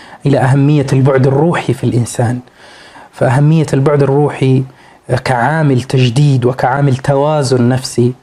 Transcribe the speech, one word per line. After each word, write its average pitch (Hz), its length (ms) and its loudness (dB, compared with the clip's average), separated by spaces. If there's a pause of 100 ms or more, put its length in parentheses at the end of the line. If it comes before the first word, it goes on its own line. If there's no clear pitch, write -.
(260)
إلى 139 120 2
أهمية 139 540 2
البعد 131 340 2
الروحي 147 460 0
في - 120 -8
الإنسان. 120 540 -2 (760)
فأهمية 143 600 0
البعد 143 300 2
الروحي 135 600 0 (600)
كعامل 135 580 0
تجديد 131 600 0
وكعامل 135 520 0
توازن 139 720 0
نفسي، 127 440 -2 (100)